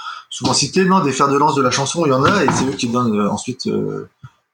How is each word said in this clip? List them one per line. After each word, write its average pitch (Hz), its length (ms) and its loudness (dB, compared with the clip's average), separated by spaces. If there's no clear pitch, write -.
souvent 123 220 -4
cité. 147 320 0
Non, 190 160 4
des 143 120 0
fers 139 160 2
de 139 80 2
lance 147 180 2
de 139 80 2
la 127 80 2
chanson, 139 340 -2
il 151 40 2
y 135 40 4
en 131 120 2
a, 185 180 2
et 135 100 2
c'est - 120 0
eux 135 80 -2
qui 131 160 -4
donnent, 117 260 0
euh, 104 160 0
ensuite, 107 380 -6
euh, 104 420 -6